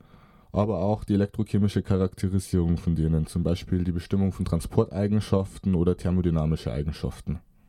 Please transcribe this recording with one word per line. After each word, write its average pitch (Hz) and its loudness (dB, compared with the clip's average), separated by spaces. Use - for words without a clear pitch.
aber 104 0
auch 104 0
die - 0
elektrochemische 101 0
Charakterisierung 92 0
von 82 0
denen, 80 2
zum 85 -4
Beispiel 90 0
die 90 -2
Bestimmung 95 0
von - -6
Transporteigenschaften 98 0
oder 87 2
thermodynamische 80 0
Eigenschaften. 76 -6